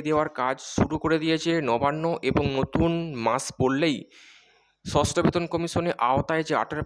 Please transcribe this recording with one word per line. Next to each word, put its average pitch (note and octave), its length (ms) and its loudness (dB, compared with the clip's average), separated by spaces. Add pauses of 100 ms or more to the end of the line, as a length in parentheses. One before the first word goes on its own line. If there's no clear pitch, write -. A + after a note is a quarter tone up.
দেওয়ার D3+ 220 2 (100)
কাজ C3 160 0 (220)
শুরু - 260 2
করে D#3+ 200 2
দিয়েছে D#3+ 280 0 (180)
নবান্ন C#3 340 2 (260)
এবং C3+ 140 2 (160)
নতুন D#3+ 320 0 (340)
মাস A#2+ 180 2 (160)
পড়লেই C3+ 380 2 (880)
ষষ্ঠ - 300 0 (100)
বেতন E3+ 280 0
কমিশনের E3+ 420 -2 (140)
আওতায় D3+ 380 0
যে D#3 140 -2
আঠেরো D3 240 -4